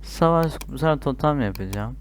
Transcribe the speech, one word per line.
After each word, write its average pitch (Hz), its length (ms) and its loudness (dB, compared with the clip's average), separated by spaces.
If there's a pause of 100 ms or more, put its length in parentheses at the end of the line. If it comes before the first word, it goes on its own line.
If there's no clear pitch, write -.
Savaş, 165 500 2 (160)
bu 131 100 -8
sefer 156 180 4
totem 143 440 0
yapacağım. 101 600 -4